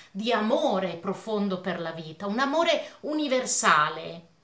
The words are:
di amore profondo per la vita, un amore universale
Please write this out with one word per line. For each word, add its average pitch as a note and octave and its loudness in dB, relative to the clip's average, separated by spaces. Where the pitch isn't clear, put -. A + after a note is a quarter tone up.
di A3 -2
amore G#3+ 2
profondo G3 -4
per F3+ -6
la E3 -6
vita, D#3+ -10
un G#3+ -2
amore D#4 0
universale F3 2